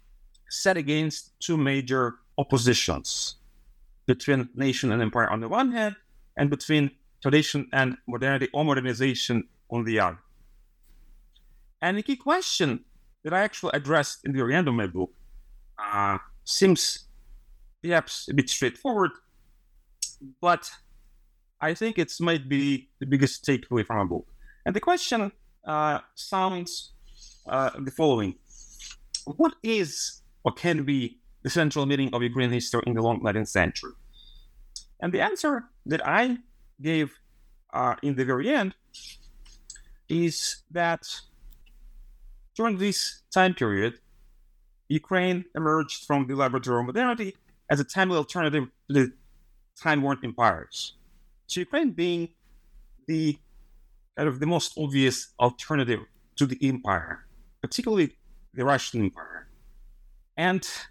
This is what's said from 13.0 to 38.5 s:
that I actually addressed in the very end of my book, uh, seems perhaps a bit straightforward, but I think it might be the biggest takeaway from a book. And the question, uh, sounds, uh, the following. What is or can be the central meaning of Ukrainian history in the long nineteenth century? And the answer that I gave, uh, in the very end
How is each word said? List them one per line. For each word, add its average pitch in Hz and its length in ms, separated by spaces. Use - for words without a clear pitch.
that 160 80
I 185 80
actually 208 340
addressed 147 500
in 143 80
the 131 60
very 127 160
end 170 140
of 120 60
my 107 120
book, 90 240
uh, 101 420
seems - 640
perhaps - 480
a 139 40
bit 139 140
straightforward, 185 600
but 175 300
I 156 140
think 220 240
it 160 220
might 165 280
be 139 420
the 131 60
biggest 131 380
takeaway 123 400
from 113 140
a 98 80
book. 87 200
And 190 120
the - 40
question, 247 520
uh, 151 320
sounds, 185 800
uh, 131 220
the 135 100
following. 117 460
What 285 380
is 208 600
or 123 80
can 160 320
be 135 340
the 127 80
central 151 360
meaning 139 260
of 120 100
Ukrainian 120 300
history 120 340
in 123 80
the 113 80
long 117 200
nineteenth 110 260
century? - 440
And 185 120
the - 80
answer 294 440
that 156 200
I 240 320
gave, 151 380
uh, 123 300
in 143 120
the 127 100
very 131 240
end 247 260